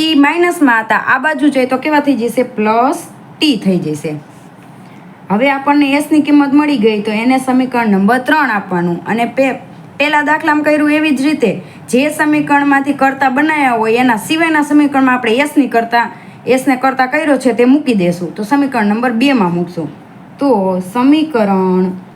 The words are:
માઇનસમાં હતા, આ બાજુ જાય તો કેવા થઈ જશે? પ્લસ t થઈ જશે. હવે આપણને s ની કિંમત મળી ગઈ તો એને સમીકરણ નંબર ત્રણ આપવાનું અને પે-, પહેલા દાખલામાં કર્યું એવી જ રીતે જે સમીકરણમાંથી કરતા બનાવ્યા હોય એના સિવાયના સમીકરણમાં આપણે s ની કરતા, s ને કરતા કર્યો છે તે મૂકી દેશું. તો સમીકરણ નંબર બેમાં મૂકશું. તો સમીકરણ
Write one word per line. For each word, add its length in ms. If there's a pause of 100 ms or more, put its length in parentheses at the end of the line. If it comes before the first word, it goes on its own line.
(200)
માઇનસમાં 640
હતા, 140
આ 220
બાજુ 300
જાય 160
તો 120
કેવા 220
થઈ 160
જશે? 280
પ્લસ 600 (380)
t 160
થઈ 220
જશે. 360 (1120)
હવે 200
આપણને 500
s 120
ની 100
કિંમત 320
મળી 240
ગઈ 240
તો 100
એને 260
સમીકરણ 520
નંબર 300
ત્રણ 320
આપવાનું 460 (100)
અને 180
પે-, 340 (380)
પહેલા 260
દાખલામાં 400
કર્યું 280
એવી 240
જ 80
રીતે 400 (260)
જે 200
સમીકરણમાંથી 840
કરતા 360
બનાવ્યા 420
હોય 280
એના 180
સિવાયના 460
સમીકરણમાં 520
આપણે 240
s 180
ની 100
કરતા, 380 (420)
s 200
ને 100
કરતા 300
કર્યો 300
છે 160
તે 120
મૂકી 300
દેશું. 400
તો 80
સમીકરણ 440
નંબર 240
બેમાં 420
મૂકશું. 360 (480)
તો 440 (120)
સમીકરણ 960 (240)